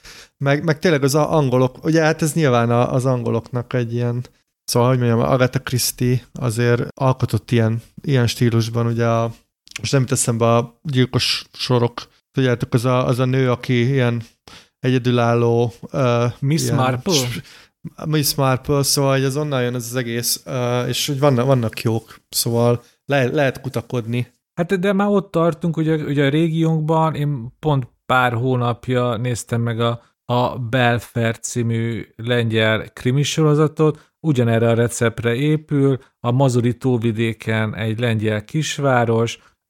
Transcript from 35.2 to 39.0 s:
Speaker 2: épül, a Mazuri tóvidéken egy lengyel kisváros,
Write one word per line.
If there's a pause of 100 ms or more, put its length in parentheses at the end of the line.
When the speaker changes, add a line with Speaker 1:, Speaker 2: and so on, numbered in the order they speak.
Speaker 2:
épül, (220)
a
Mazuri
tóvidéken
egy
lengyel
kisváros, (320)